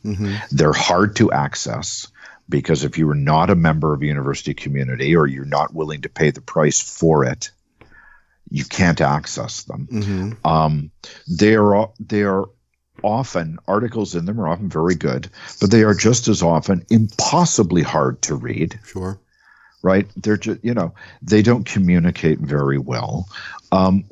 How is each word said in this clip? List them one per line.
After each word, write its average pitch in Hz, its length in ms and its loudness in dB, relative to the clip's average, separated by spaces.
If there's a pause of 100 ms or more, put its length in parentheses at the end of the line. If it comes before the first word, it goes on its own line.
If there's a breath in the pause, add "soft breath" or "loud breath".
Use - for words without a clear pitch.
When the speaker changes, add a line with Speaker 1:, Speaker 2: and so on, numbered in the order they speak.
Speaker 1:
Mm-hmm. 101 300 -4 (160 loud breath)
Speaker 2:
They're 82 220 4
hard 98 440 2
to 107 160 4
access, - 760 -4 (400 loud breath)
because 71 360 0
if 69 140 -4
you 80 120 2
are 73 40 2
not 76 360 2
a 101 40 6
member 78 400 2
of 67 80 -6
a 76 40 -2
university 69 480 -4
community 67 640 -2
or 76 100 4
you're 67 180 -6
not 71 300 -2
willing 76 280 -6
to - 60 -10
pay 78 220 0
the 71 100 -6
price 76 400 0
for 80 440 0
it, - 260 -8 (1000 soft breath)
you - 140 -6
can't - 360 0
access 71 640 -4
them. - 260 -10
Speaker 1:
Mm-hmm. 101 560 -4
Speaker 2:
Um, 78 440 2 (380 loud breath)
they 104 280 4
are, 104 420 4
they 104 240 -2
are 98 220 0 (580)
often, 92 640 -4
articles 107 480 -2
in 85 120 -2
them 107 140 -4
are 87 80 -2
often 87 200 -4
very 82 260 0
good, 69 340 -4 (320 loud breath)
but 98 100 2
they 110 120 6
are 107 120 6
just 110 340 2
as 101 140 2
often 85 480 0
impossibly 110 920 2
hard 71 400 -2
to - 140 -4
read. 80 500 -6
Speaker 1:
Sure. 92 340 -10 (640 soft breath)
Speaker 2:
Right? 95 340 2
They're 107 200 0
ju-, 104 260 -6
you 117 120 -2
know, 85 200 -4 (280 loud breath)
they 107 200 4
don't 120 220 4
communicate 87 760 2
very 69 400 -2
well. - 500 -6 (440 loud breath)
Um, 95 400 4